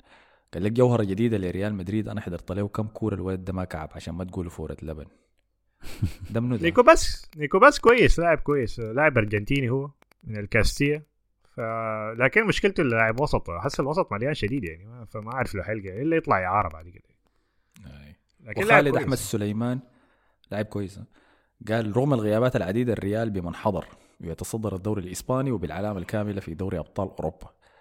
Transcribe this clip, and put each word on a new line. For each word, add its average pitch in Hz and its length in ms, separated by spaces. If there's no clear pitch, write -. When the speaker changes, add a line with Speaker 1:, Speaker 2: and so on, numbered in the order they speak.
Speaker 1:
قال 87 100
لك: 107 80
"جوهرة 120 320
جديدة 107 340
لريال 92 360
مدريد، 101 340
أنا 104 120
حضرت 87 320
له 101 160
كم 110 180
كورة، 107 280
الولد 92 300
ده 92 80
ما 92 120
كعب، 78 300
عشان 85 200
ما 90 100
تقولوا 90 260
فورة 76 320
لبن". 76 220
<laughs> - 500
ده 113 100
منو 123 160
ده؟ - 60
Speaker 2:
نيكو 180 200
باس، - 440
نيكو 151 220
باس 277 220
كويس، 226 380
لاعب 165 200
كويس، 139 420
لاعب 123 380
أرجنتيني 107 520
هو 139 200
من 110 120
الكاستيا. 127 680
ف-، 131 40
لكن 131 280
مشكلته 196 340
اللاعب 113 400
وسط، 131 300
حس 87 300
الوسط 156 320
مليان 123 220
شديد 120 300
يعني، 82 220
ما، 117 180
فما 107 280
أعرف 127 220
له 95 80
حلقة 98 400
إلا 160 140
يطلع 123 280
إعارة 95 240
بعد 80 200
كده. - 140
Speaker 1:
أي. 71 300
Speaker 2:
لكن 117 240
لاعب 214 160
Speaker 1:
وخالد 143 140
Speaker 2:
كويس. 117 100
Speaker 1:
أحمد 135 120
سليمان 113 640
لاعب 104 140
كويس، 98 340
ها؟ 110 60
قال: 110 280
"رغم 139 180
الغيابات 113 420
العديدة، 110 360
الريال 104 380
بمن 87 240
حضر 95 300
يتصدر 92 560
الدوري 98 260
الإسباني 127 480
وبالعلامة 95 480
الكاملة 104 420
في 85 140
دوري 92 240
أبطال 92 300
أوروبا. - 420